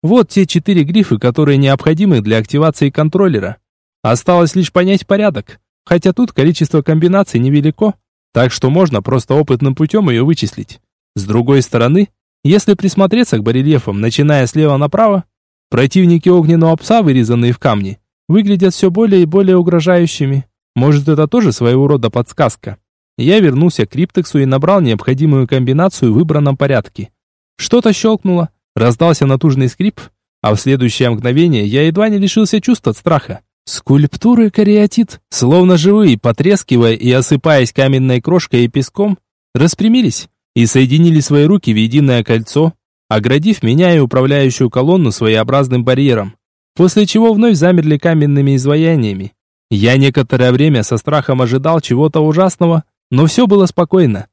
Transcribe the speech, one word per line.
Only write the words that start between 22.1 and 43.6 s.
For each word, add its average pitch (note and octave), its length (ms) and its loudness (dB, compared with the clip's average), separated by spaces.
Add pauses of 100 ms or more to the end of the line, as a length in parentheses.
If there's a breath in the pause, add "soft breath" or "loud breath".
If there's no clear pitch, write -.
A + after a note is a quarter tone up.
подсказка? - 680 -4 (380)
Я E3+ 240 2
вернулся D3 440 0
к - 60 -8
Криптексу E3+ 480 -4
и C#3 60 2
набрал C#3+ 360 0
необходимую C3+ 680 0
комбинацию C3 640 0
в - 20 0
выбранном D3 420 0
порядке. C3 540 -4 (460)
Что-то A#3 360 0
щелкнуло, F#3 580 -2 (280)
раздался C#3 480 2
натужный C3+ 420 0
скрип, - 320 -4 (400)
а G#2+ 140 0
в G#2 60 -2
следующее B2+ 500 0
мгновение B2 560 0
я B2+ 160 0
едва F3 260 0
не G#3 100 -2
лишился G3+ 420 0
чувств - 260 -2
от A2+ 100 -2
страха. - 440 -4 (240)
Скульптуры G#3 840 0
кариатит, G#3 720 0 (100)
словно F3 460 2
живые, F#3 400 2
потрескивая A#2+ 760 0
и A#2+ 180 -2
осыпаясь C3+ 600 0
каменной C3 480 0
крошкой B2+ 460 0
и - 20 -4
песком, F#3+ 500 -4 (340)
распрямились G#3 760 -2 (260)
и A#2 100 2
соединили D3 540 2
свои D3 280 2
руки F3+ 260 0
в G#2+ 40 0
единое A#2+ 460 0
кольцо, B2 500 -2 (360)
оградив C3+ 560 0